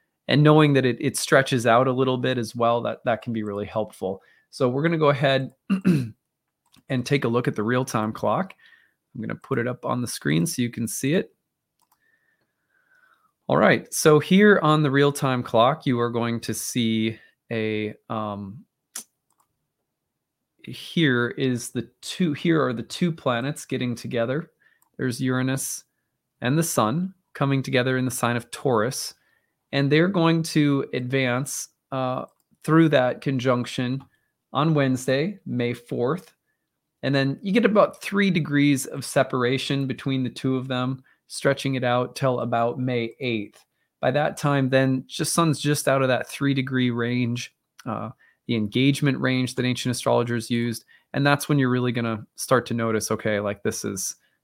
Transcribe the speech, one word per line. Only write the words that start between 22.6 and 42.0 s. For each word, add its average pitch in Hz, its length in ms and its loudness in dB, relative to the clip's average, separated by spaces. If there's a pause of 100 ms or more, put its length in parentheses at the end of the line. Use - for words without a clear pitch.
are 127 80 -2
the 120 100 -8
two 170 300 -2
planets 131 540 -4
getting 123 280 -4
together. 123 580 -4 (440)
There's 131 240 -4
Uranus 127 640 -2 (560)
and 131 180 0
the 170 40 4
sun 160 500 0 (220)
coming 139 280 0
together 127 360 0
in 127 80 0
the 127 40 -2
sign 120 260 -2
of - 140 -8
Taurus. 120 640 -2 (580)
And 139 200 0
they're 160 160 4
going 165 360 2
to 143 500 0
advance, 127 720 -2 (240)
uh, 131 320 -4 (400)
through 160 260 6
that 127 300 2
conjunction 127 800 -2 (500)
on 151 220 2
Wednesday, 139 720 0
May 123 300 -2
fourth. 123 580 -4 (680)
And 135 120 0
then 135 280 0
you 196 100 -4
get 220 140 4
about 196 340 4
three 196 300 0
degrees 143 560 2
of 139 180 -10
separation 135 800 0
between 131 360 -4
the 120 80 -4
two 131 260 -2
of 127 100 -6
them, 131 360 -4 (240)
stretching 139 480 -2
it 127 100 -2
out 123 320 0